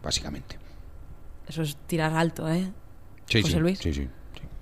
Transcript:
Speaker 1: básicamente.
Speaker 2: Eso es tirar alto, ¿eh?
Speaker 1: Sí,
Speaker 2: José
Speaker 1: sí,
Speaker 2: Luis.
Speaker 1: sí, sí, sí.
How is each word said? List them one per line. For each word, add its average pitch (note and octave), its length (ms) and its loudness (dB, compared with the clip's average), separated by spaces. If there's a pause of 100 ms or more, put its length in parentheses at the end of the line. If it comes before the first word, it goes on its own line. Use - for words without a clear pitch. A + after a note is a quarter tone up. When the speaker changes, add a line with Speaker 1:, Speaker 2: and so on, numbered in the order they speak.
Speaker 1:
básicamente. C#2+ 540 -2 (880)
Speaker 2:
Eso D#3 160 -2
es D3 120 -2 (120)
tirar D#3 260 4
alto, D#3+ 360 4
¿eh? F#3 220 4 (560)
Speaker 1:
Sí, A2+ 140 6
Speaker 2:
José E2 140 4
Speaker 1:
sí, - 40 6
Speaker 2:
Luis. F3 200 4
Speaker 1:
sí, E2 140 2
sí, C#2 100 0
sí. - 380 -10 (200)